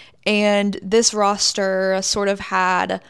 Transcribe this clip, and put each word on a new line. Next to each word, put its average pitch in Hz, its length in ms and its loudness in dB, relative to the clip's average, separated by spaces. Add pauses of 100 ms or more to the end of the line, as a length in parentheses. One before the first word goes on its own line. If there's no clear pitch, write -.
(260)
And 202 560 2
this 220 300 2
roster 190 880 0
sort 202 260 -2
of 196 120 -2
had 185 680 -2